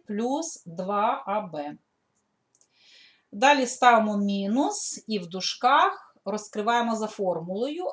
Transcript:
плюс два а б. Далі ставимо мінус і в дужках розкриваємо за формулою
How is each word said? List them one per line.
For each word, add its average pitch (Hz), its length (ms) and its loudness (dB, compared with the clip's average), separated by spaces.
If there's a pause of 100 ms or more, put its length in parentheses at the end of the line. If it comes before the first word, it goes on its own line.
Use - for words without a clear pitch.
плюс 254 580 -6
два 202 640 -2
а 208 140 -2
б. 151 360 -10 (1500)
Далі 262 340 4
ставимо 220 520 4
мінус 202 880 -2
і 214 120 -4
в 175 80 -8
дужках 269 960 0
розкриваємо 214 720 -2
за 214 120 -2
формулою 202 840 -4